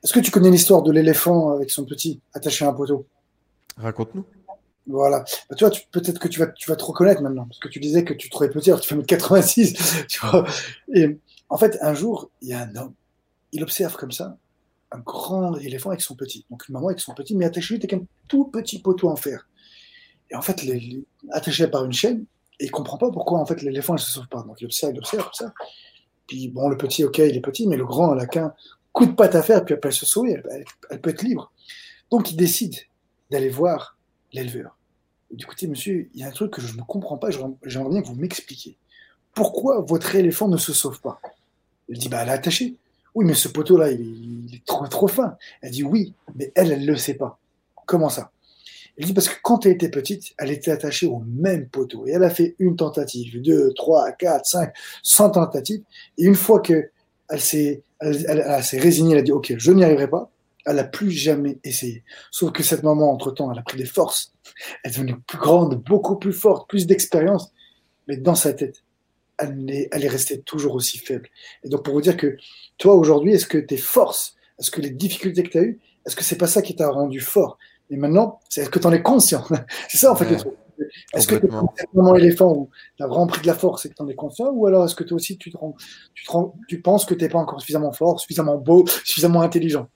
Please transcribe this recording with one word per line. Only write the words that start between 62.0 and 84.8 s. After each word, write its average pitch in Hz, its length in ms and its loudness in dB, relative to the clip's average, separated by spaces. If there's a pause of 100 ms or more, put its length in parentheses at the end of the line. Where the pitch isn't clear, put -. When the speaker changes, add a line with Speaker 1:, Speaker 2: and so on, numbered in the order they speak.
Speaker 1:
Sauf 165 220 -2
que 160 100 -4
cette 147 200 0
maman, 151 280 4
entre-temps, 131 400 -4
elle 117 80 -8
a 120 40 -12
pris 131 160 -12
des 123 80 -6
forces. - 480 -2 (500)
Elle 127 60 -8
est 120 40 -10
devenue 127 240 -6
plus - 200 -14
grande, 151 380 4
beaucoup 196 400 0
plus 190 180 -4
forte, - 340 2
plus 190 180 0
d'expérience. 185 680 2 (520)
Mais 139 120 -8
dans 165 160 2
sa 143 180 0
tête, - 300 -6 (560)
elle 139 320 -6
est, 139 220 -4
elle 143 120 -2
est 143 40 2
restée 131 340 -4
toujours 143 320 -4
aussi 120 240 -4
faible. - 320 -8 (340)
Et 135 60 -10
donc, 139 140 -4
pour 143 100 -4
vous 147 80 2
dire 170 160 2
que 143 180 -2 (400)
toi, 196 200 8
aujourd'hui, 156 360 6
est-ce 180 140 2
que - 100 -2
tes 147 220 -2
forces, - 580 0 (220)
est-ce - 120 -4
que 165 120 -6
les 139 80 -6
difficultés 175 520 -2
que 175 60 -2
t'as 165 140 2
eues, 220 180 0 (240)
est-ce - 120 -8
que - 80 -6
c'est 170 120 -2
pas 175 120 0
ça 202 120 4
qui - 160 -6
t'a 151 140 0
rendu 135 300 -2
fort ? - 360 0 (320)
Et 143 80 -8
maintenant, 160 420 2 (120)
c'est, 143 100 -4
est-ce 139 80 -4
que - 100 0
t'en 170 140 6
es 165 80 4
conscient ? 175 460 4 (200)
<laughs> - 220 -14
C'est - 80 -4
ça, 262 160 6
en - 40 4
fait, - 100 2
le 113 60 2
Speaker 2:
Ouais. - 40 4
Speaker 1:
truc. - 160 -6 (600)
Est-ce - 120 2
que 220 100 4
t'es 214 40 2
Speaker 2:
Complètement. 113 200 2
Speaker 1:
comme - 180 -2
cette - 160 -12
maman 185 200 8
éléphant 175 380 8
où 143 160 -2 (300)
t'as 143 80 -6
vraiment 165 200 2
pris 170 140 -4
de 160 60 -2
la 170 80 4
force 175 320 -2
et - 20 -12
que - 60 -18
t'en 147 140 -10
es 131 60 -10
conscient, 233 360 -6
ou 226 160 0
alors 190 180 4